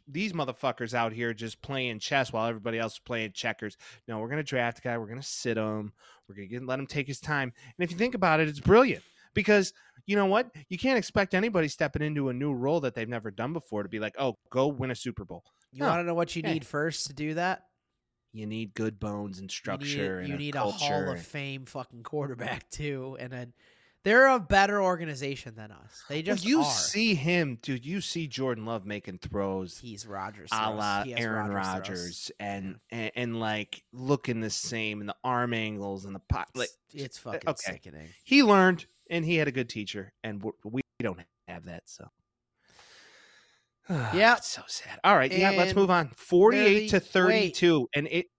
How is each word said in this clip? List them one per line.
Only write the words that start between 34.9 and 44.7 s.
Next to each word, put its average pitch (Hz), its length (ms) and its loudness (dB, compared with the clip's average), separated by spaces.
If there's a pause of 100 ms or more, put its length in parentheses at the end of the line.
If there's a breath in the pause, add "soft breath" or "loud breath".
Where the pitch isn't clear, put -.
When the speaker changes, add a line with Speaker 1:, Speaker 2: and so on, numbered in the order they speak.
Speaker 1:
in 101 60 -10
the 104 160 -8
arm 123 300 0
angles 101 520 -4
and 98 100 -10
the 95 40 -12
po-, - 240 -4 (120)
like, 127 140 -4 (240)
Speaker 2:
It's, 147 100 -10
it's - 160 -12
fucking 127 280 -8
Speaker 1:
okay. 98 260 -6
Speaker 2:
sickening. 78 360 -16 (140)
Speaker 1:
He 285 180 6
learned, 190 460 6 (240)
and 170 120 0
he 170 120 2
had 156 120 4
a 143 40 -2
good 123 180 -2
teacher, 104 440 -8 (100)
and 107 160 -8
w-, 104 240 -8
we 113 180 -6 (200)
don't 95 180 -4 (280)
have 87 180 -14
that, 85 220 -14
so. - 260 -20
<sighs> - 1800 -20
Speaker 2:
Yep. 180 480 4
Speaker 1:
It's - 100 -10
so - 200 -8
sad. - 360 -12